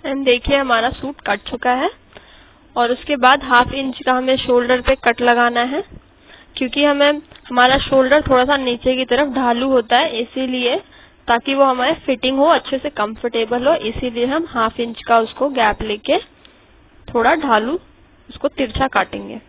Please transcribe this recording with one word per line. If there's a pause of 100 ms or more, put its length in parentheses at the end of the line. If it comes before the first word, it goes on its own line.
And
देखिए,
हमारा
suit
कट
चुका
है (840)
और
उसके
बाद
half
inch
का
हमें
shoulder
पे
cut
लगाना
है, (760)
क्योंकि
हमें, (280)
हमारा
shoulder
थोड़ा
सा
नीचे
की
तरफ
ढालू
होता
है,
इसीलिए, (520)
ताकि
वो
हमारे
fitting
हो,
अच्छे
से
comfortable
हो,
इसीलिए
हम
half
inch
का
उसको
gap
लेके (960)
थोड़ा
ढालू (500)
उसको
तिरछा
काटेंगे।